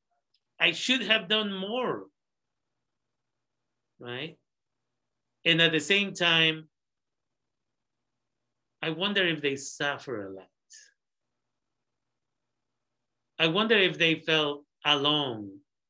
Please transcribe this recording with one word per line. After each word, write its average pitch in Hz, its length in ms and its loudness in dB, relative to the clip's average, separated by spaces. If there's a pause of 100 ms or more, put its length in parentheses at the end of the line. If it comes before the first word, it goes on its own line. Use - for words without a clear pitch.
(600)
I 165 100 4
should 254 320 -2
have 214 240 0
done 208 260 -2
more," 190 560 -6 (1900)
right? 127 400 -10 (1040)
And 165 160 4
at 165 120 6
the 156 80 2
same 196 340 0
time, 160 560 2 (2000)
"I 156 100 -4
wonder 190 360 0
if 160 140 -2
they 139 160 -2
suffer 135 680 -6
a 95 80 -12
lot. 95 220 -18 (3000)
I 160 80 4
wonder 214 280 2
if 175 220 4
they 165 220 4
felt 151 440 0 (200)
alone 139 800 -2 (260)